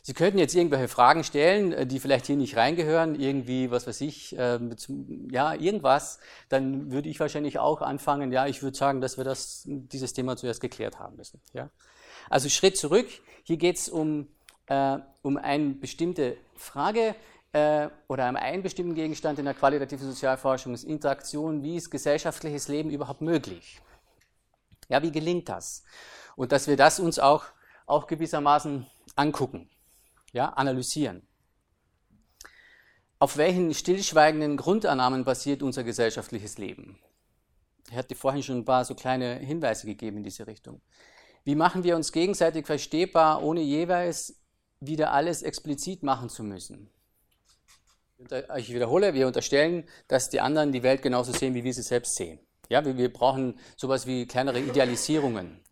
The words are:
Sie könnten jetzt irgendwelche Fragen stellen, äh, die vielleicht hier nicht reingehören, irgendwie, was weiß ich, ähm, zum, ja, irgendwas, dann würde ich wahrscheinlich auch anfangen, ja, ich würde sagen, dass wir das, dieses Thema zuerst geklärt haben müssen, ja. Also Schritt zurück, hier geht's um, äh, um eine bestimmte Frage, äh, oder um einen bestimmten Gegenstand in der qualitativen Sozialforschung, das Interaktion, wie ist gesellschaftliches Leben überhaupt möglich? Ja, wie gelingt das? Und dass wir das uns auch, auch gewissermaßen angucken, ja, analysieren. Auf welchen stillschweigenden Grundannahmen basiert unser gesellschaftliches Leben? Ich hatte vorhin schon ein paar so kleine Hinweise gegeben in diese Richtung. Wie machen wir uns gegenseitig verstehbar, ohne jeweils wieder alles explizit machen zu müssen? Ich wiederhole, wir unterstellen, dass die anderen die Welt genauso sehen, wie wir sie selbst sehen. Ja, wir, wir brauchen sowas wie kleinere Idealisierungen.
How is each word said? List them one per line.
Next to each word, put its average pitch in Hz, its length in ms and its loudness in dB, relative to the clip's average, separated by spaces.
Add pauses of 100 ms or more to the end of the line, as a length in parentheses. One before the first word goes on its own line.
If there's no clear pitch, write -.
Sie - 140 -12
könnten 196 240 2
jetzt 160 160 4
irgendwelche 143 320 2
Fragen 143 360 6
stellen, 180 480 4
äh, 139 140 0
die 131 140 -2
vielleicht 131 260 2
hier 143 100 0
nicht 135 200 -2
reingehören, 160 580 4
irgendwie, 131 560 -2
was 120 160 0
weiß 117 160 -8
ich, - 380 -10
ähm, 120 360 0
zum, 139 540 -12
ja, 139 240 0
irgendwas, 151 640 2 (320)
dann 135 420 0
würde 147 180 -2
ich 156 100 -8
wahrscheinlich 147 400 -2
auch 147 240 0
anfangen, 139 480 -2
ja, 131 160 2
ich 139 160 -6
würde 135 120 -6
sagen, 139 260 0
dass 131 160 -6
wir 131 60 -6
das, - 440 -8
dieses 131 460 -8
Thema 131 220 -4
zuerst 120 260 -6
geklärt - 360 -8
haben 95 180 -16
müssen, - 240 -20 (140)
ja. 127 160 -10 (600)
Also 135 200 2
Schritt 190 280 4
zurück, 151 300 2 (360)
hier 165 140 -2
geht's 175 320 0
um, 151 380 -2 (400)
äh, 139 320 2 (240)
um 143 140 0
eine 143 360 0
bestimmte 151 640 -4 (180)
Frage, 214 600 -2 (360)
äh, 151 380 4 (180)
oder 127 220 0
um 131 80 -2
einen 185 260 -4
bestimmten 175 320 -4
Gegenstand 156 440 -4
in 143 60 -4
der 139 100 -4
qualitativen 139 520 0
Sozialforschung, 131 640 -2
das 117 120 -10
Interaktion, 147 800 -4
wie 165 120 -6
ist 165 140 -8
gesellschaftliches 147 760 -2
Leben 151 240 -2
überhaupt 143 300 -6
möglich? 151 600 -4 (1080)
Ja, 127 140 2
wie 165 100 -2
gelingt 160 380 -2
das? - 340 -10 (520)
Und 127 160 -2
dass 139 160 2
wir 143 100 4
das 147 220 8
uns 170 200 0
auch, 143 260 6 (400)
auch 147 220 0
gewissermaßen 147 800 0 (300)
angucken, 139 540 -2 (640)
ja, 127 180 -2
analysieren. 131 800 -4 (1900)
Auf 143 160 2
welchen 170 380 4
stillschweigenden 156 840 4
Grundannahmen 131 680 2
basiert 139 380 -2
unser 131 200 -4
gesellschaftliches 110 760 -4
Leben? 101 420 -14 (880)
Ich 117 80 -10
hatte 127 180 -8
vorhin 135 280 -2
schon 127 160 -4
ein 120 60 -6
paar 127 200 4
so - 100 -10
kleine 127 400 -2
Hinweise 135 520 -4
gegeben 107 300 -8
in 104 60 -10
diese 104 240 -14
Richtung. - 340 -18 (640)
Wie 143 120 0
machen 175 280 2
wir 170 120 4
uns 160 160 -2
gegenseitig 165 560 0
verstehbar, 156 760 2
ohne 156 200 0
jeweils 170 840 -2 (360)
wieder 151 320 -2
alles 156 300 0
explizit 156 600 -8
machen 127 260 -2
zu - 140 -14
müssen? 101 480 -14 (1700)
Ich 120 140 -8
wiederhole, 139 440 2
wir 131 100 4
unterstellen, 151 600 2 (220)
dass 127 220 2
die - 100 0
anderen 147 320 2
die 123 120 -4
Welt 131 180 4
genauso 123 320 0
sehen, 131 220 0
wie 120 80 -4
wir 127 100 -2
sie 123 80 -6
selbst - 340 -2
sehen. 82 240 -8 (300)
Ja, 143 160 4
wir, 131 100 -2
wir 123 160 2
brauchen 131 480 0 (160)
sowas 131 300 -2
wie 123 220 -4
kleinere 127 320 2
Idealisierungen. 123 1000 0 (120)